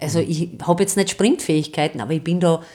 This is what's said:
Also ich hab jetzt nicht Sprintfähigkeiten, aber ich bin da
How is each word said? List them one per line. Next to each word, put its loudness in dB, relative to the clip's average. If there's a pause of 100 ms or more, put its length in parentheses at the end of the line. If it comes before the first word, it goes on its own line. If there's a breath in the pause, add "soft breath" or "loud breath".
Also -2
ich -2 (160)
hab 4
jetzt 0
nicht 2
Sprintfähigkeiten, 0
aber -6
ich -2
bin 0
da 4 (140)